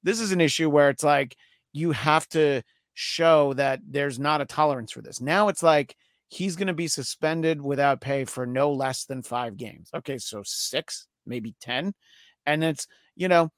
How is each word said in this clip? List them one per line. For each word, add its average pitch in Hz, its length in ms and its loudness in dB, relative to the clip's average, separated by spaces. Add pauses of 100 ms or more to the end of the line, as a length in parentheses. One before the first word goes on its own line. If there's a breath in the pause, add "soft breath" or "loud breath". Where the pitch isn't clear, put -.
This 220 180 -2
is 208 120 -2
an 180 80 2
issue 156 300 2
where 143 180 6
it's 139 160 -2
like, 143 320 2 (360 soft breath)
you 160 200 -2
have 151 380 2
to 147 320 2 (320)
show 156 600 4
that 135 320 0
there's 139 320 -4
not 147 220 0
a 131 60 -4
tolerance 139 460 0
for 120 100 -14
this. - 180 -14
Now 180 280 2
it's - 140 -4
like, 151 340 4 (320)
he's 185 280 -6
gonna 190 180 -2
be 127 140 -4
suspended 160 720 -2
without 139 400 0
pay 139 240 -4
for 127 220 -8
no 135 260 0
less 131 320 -4
than 131 180 -10
five 120 340 -6
games. 104 380 -16
Okay, 135 240 -8
so 104 260 -12
six, - 600 -8 (200)
maybe 113 340 -10
ten. 143 340 -4 (520 soft breath)
And 151 180 0
it's, 160 220 -2 (300 soft breath)
you 185 120 -2
know 170 300 6